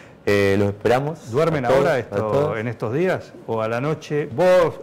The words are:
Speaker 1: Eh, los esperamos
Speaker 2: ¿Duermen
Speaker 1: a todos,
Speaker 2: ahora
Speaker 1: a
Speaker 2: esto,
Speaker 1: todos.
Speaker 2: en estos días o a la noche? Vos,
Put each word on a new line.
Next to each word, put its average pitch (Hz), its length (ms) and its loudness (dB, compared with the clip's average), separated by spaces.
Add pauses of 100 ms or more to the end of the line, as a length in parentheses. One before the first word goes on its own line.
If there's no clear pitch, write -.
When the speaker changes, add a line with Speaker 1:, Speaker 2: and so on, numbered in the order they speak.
(260)
Speaker 1:
Eh, 101 320 4
los 101 120 2
esperamos 131 600 -2
Speaker 2:
¿Duermen 151 340 0
Speaker 1:
a - 20 -2
todos, 131 140 4
Speaker 2:
ahora 143 140 2
Speaker 1:
a 123 40 0
Speaker 2:
esto, 101 160 -8
Speaker 1:
todos. 113 420 0
Speaker 2:
en 113 120 -4
estos 110 240 -6
días 160 400 -2 (120)
o 113 160 -4
a 110 60 -2
la 117 140 -4
noche? 147 520 -4
Vos, 175 500 4